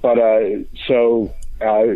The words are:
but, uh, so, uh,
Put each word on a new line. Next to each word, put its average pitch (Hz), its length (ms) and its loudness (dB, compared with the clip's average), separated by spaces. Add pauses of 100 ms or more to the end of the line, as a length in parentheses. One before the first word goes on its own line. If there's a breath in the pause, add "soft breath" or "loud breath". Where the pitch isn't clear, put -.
but, 120 180 2
uh, 110 220 4 (460)
so, 117 460 2 (280)
uh, 107 220 2 (120)